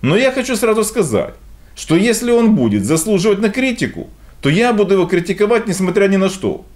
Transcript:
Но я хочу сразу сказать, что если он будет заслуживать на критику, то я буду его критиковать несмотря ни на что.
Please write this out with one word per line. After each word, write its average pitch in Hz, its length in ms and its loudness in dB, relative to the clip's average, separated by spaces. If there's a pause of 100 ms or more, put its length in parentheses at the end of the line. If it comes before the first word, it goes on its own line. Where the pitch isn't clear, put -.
Но 143 140 0
я 254 160 2
хочу 254 240 -4
сразу 220 300 0
сказать, 143 480 -2 (420)
что - 220 0
если 233 340 0
он 226 240 4
будет 104 300 0
заслуживать 190 540 0
на 220 100 0
критику, 233 600 -4 (320)
то - 60 0
я 220 240 2
буду 202 220 2
его 180 140 2
критиковать 202 600 0
несмотря 190 400 0
ни 196 80 2
на 190 140 2
что. - 360 -6 (100)